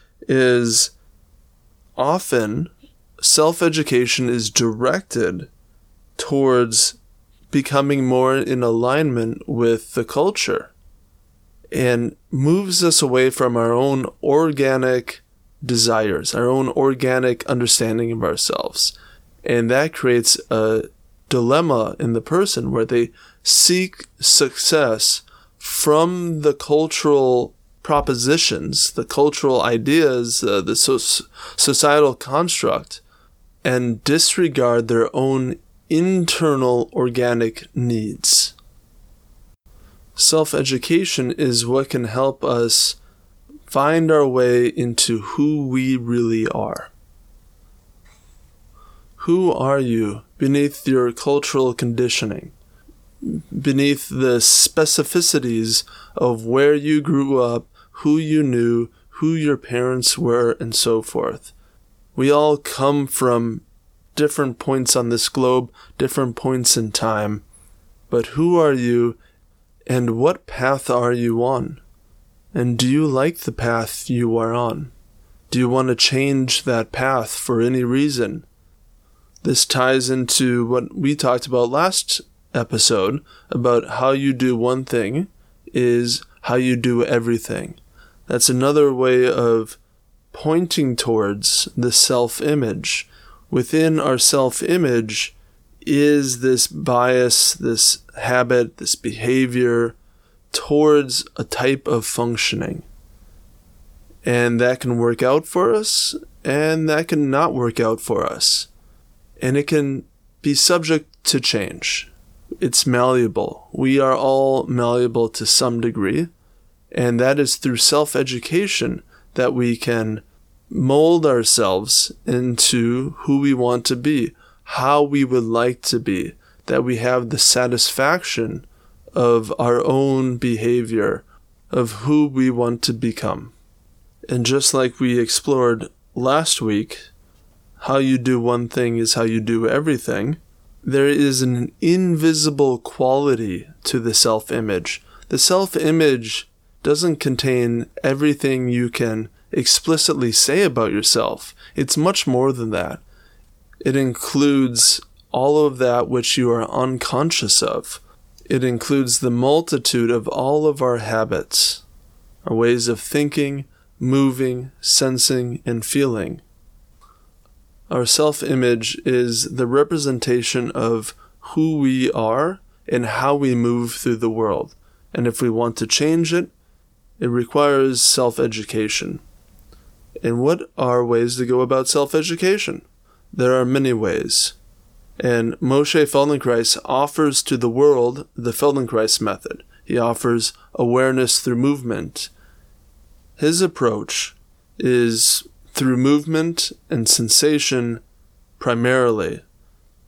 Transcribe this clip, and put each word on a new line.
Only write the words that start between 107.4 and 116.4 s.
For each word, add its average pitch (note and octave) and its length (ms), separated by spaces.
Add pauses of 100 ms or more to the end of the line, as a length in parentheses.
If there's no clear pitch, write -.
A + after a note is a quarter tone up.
work B2 260
out A2+ 200
for G2 260
us. - 440 (720)
And C3 160
it C#3+ 100
can C#3 380 (360)
be C#3+ 120
subject D#3+ 720
to C3+ 160
change. - 680 (520)
It's A#2+ 260
malleable. B2 880
We C3+ 260
are C3 160
all C3+ 500
malleable A#2+ 640
to - 160
some A#2 360
degree, A2+ 480 (600)